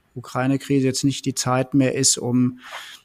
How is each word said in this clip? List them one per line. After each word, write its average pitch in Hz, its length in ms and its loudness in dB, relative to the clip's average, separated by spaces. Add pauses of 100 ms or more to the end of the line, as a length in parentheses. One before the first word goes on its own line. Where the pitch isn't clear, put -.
(160)
Ukraine-Krise 131 720 0
jetzt 127 160 -2
nicht 135 220 0
die 131 100 -2
Zeit 131 380 0
mehr 131 200 4
ist, 131 240 2
um 123 420 0 (460)